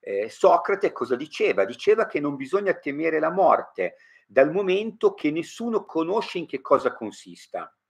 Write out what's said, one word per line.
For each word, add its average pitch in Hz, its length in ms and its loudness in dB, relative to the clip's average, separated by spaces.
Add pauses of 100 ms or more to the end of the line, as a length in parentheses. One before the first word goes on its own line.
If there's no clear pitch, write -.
Eh, 101 280 -4
Socrate 185 640 2
cosa 123 240 -4
diceva? 139 500 0
Diceva 202 420 0
che - 120 -6
non 147 160 -4
bisogna 175 400 -2
temere 156 460 -4
la 156 100 0
morte, 160 680 2 (280)
dal 135 240 4
momento 196 640 0
che 151 160 0
nessuno 202 540 -6
conosce 180 540 -4
in 165 80 -8
che - 140 -8
cosa 127 320 2
consista. 90 800 -14 (180)